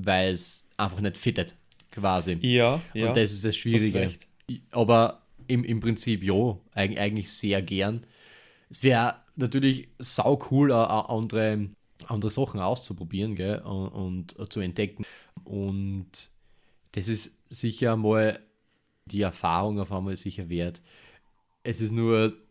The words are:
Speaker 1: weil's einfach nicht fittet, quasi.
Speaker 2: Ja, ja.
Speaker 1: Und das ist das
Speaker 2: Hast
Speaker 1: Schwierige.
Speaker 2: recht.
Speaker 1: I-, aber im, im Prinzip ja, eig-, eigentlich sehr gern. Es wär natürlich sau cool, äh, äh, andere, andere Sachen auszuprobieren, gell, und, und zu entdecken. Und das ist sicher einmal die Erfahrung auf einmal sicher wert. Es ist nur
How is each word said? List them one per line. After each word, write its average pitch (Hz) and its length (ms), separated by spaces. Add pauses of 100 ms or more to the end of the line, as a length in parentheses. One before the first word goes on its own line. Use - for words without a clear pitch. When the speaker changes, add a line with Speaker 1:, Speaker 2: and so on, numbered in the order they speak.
Speaker 1:
weil's 92 640 (100)
einfach 92 220
nicht 101 180
fittet, - 380 (360)
quasi. 92 500
Speaker 2:
Ja, 123 400 (120)
ja. 113 160
Speaker 1:
Und 120 80
das 104 140
ist 101 140
das 110 80
Speaker 2:
Hast - 40
Speaker 1:
Schwierige. 110 420
Speaker 2:
recht. 92 280 (220)
Speaker 1:
I-, 123 120 (100)
aber 117 500 (260)
im, 120 160
im 113 160
Prinzip 110 440
ja, 98 340 (160)
eig-, 98 240
eigentlich 104 340
sehr 98 300
gern. 98 400 (680)
Es - 140
wär 120 400 (120)
natürlich 131 540 (100)
sau 127 400 (100)
cool, 139 220
äh, - 20
äh, 117 40
andere, 110 920 (380)
andere 107 240
Sachen 131 280
auszuprobieren, 98 760
gell, 95 240
und, 95 760
und - 160
zu - 80
entdecken. 101 460 (400)
Und 98 840 (640)
das 98 140
ist 110 300 (120)
sicher 113 440
einmal 110 460 (680)
die 101 160
Erfahrung 92 580
auf 92 120
einmal 95 240
sicher 92 340
wert. 87 320 (840)
Es 120 180
ist 107 100
nur 113 440 (160)